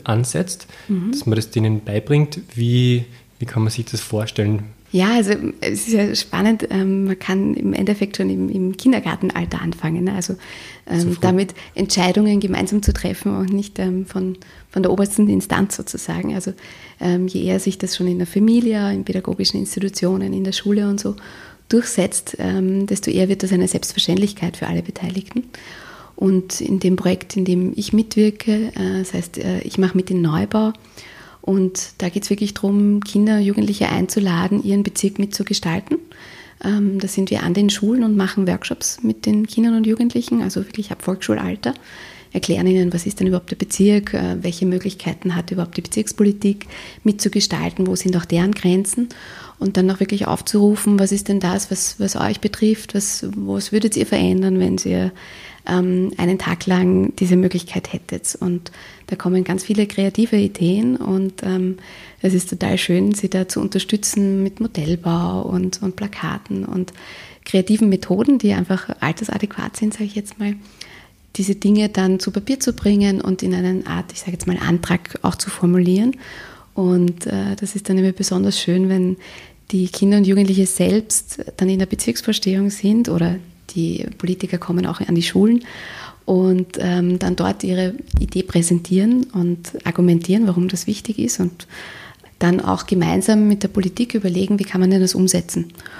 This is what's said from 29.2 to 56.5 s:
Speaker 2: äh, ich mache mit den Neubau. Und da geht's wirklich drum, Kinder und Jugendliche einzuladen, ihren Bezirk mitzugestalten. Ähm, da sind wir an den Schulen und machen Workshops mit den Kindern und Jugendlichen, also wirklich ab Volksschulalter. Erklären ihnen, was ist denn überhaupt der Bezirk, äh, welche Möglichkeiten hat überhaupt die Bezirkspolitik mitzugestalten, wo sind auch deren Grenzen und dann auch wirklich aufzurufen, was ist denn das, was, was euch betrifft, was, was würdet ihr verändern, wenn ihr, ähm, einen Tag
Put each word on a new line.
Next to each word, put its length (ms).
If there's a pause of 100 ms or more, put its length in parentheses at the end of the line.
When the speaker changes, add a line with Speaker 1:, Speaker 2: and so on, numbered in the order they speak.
Speaker 2:
äh, 240
ich 160
mache 180
mit 140
den 120
Neubau. 520 (720)
Und 540
da 120
geht's 200
wirklich 240
drum, 500
Kinder 340
und 60
Jugendliche 460
einzuladen, 720
ihren 200
Bezirk 340
mitzugestalten. 800 (640)
Ähm, 360
da 80
sind 240
wir 100
an 140
den 160
Schulen 320
und 120
machen 320
Workshops 540
mit 240
den 220
Kindern 280
und 120
Jugendlichen, 560
also 220
wirklich 260
ab 100
Volksschulalter. 720 (600)
Erklären 340
ihnen, 260
was 140
ist 120
denn 80
überhaupt 220
der 60
Bezirk, 580
äh, 300
welche 240
Möglichkeiten 680
hat 140
überhaupt 280
die 40
Bezirkspolitik 840 (360)
mitzugestalten, 840
wo 80
sind 200
auch 100
deren 280
Grenzen 560 (500)
und 180
dann 140
auch 80
wirklich 280
aufzurufen, 720
was 120
ist 160
denn 120
das, 320
was, 280
was 160
euch 240
betrifft, 540
was, 320 (100)
was 360
würdet 260
ihr 80
verändern, 540
wenn 260
ihr, 260 (560)
ähm, 500
einen 220
Tag 260